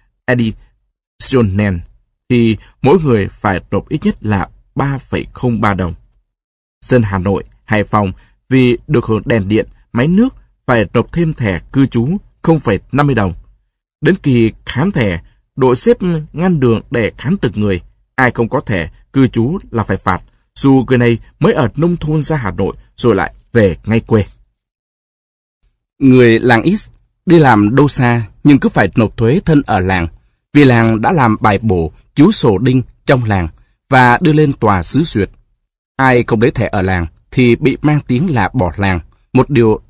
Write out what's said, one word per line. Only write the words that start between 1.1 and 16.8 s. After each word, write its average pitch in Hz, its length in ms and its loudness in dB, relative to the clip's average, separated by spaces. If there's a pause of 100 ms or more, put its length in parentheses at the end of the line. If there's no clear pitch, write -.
thì 117 280 0 (240)
mỗi 156 180 4
người 120 280 0
phải 95 340 -6 (100)
nộp 101 180 -6
ít 147 140 -4
nhất 208 180 -2
là 101 280 -4 (260)
ba 135 220 -4
phẩy - 360 -8
không 120 280 -4
ba 104 120 0
đồng. 90 200 -4 (880)
Dân 127 220 0
Hà 98 140 -4
Nội, 92 260 -4 (220)
Hải 107 180 -2
Phòng 104 280 -2 (380)
vì 127 280 2 (100)
được 131 180 0
hưởng 110 200 -2
đèn 107 220 -2
điện, 107 200 0 (240)
máy 123 160 0
nước 214 280 0 (300)
phải 117 280 0
nộp - 200 -2
thêm 165 200 -2
thẻ 95 280 -4 (100)
cư 135 160 2
trú 127 300 -4 (240)
không 165 180 0
phẩy 104 200 -2 (120)
năm 143 160 0
mươi 139 80 0
đồng. 98 180 -2 (680)
Đến 151 140 2
kỳ 120 360 0 (140)
khám 156 260 -4
thẻ, 101 300 -4 (340)
đội 131 200 2
xếp 233 220 0 (360)
ngăn 175 260 -2
đường 117 220 0 (100)